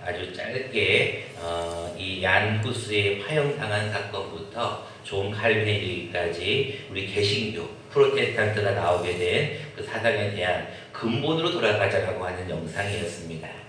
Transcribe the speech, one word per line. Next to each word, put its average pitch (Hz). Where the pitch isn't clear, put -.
아주 -
짧게, -
어, 85
이 95
얀 104
후스의 101
파형당한 107
사건부터 98
존 98
칼빈에 107
이르기까지 90
우리 98
개신교, 104
프로테스탄트가 107
나오게 90
된 107
그 -
사상에 104
대한 92
근본으로 147
돌아가자라고 98
하는 90
영상이었습니다. 82